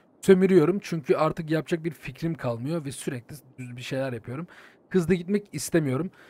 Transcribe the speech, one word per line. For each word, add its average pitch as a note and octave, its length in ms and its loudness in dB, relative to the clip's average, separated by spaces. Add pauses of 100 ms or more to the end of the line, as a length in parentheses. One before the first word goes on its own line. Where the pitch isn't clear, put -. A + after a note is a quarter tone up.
(200)
sömürüyorum. F#3 600 6
Çünkü E3+ 320 -2
artık D3+ 360 0
yapacak D#3+ 340 -2
bir E3+ 60 -4
fikrim D#3 440 -8
kalmıyor C3+ 500 -4
ve C3+ 80 -8
sürekli C#3+ 440 -10 (220)
düz B2 180 -14
bir B2 60 -14
şeyler C3+ 300 -4
yapıyorum. A#2+ 340 -10 (420)
Hızlı F3+ 260 2
gitmek G3+ 380 -2
istemiyorum. D#3 580 -2 (200)